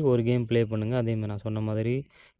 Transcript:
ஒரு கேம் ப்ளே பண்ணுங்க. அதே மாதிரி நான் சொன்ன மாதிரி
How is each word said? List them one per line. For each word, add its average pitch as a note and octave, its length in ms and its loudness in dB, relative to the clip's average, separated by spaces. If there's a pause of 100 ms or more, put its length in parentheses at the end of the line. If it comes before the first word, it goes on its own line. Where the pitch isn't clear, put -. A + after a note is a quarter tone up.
ஒரு B2 200 4
கேம் A#2+ 240 2
ப்ளே A#2 180 2
பண்ணுங்க. A2 320 -2
அதே A2+ 180 0
மாதிரி G#2+ 180 -2
நான் G#2 140 -8
சொன்ன A2 160 -2
மாதிரி A2 320 -2 (460)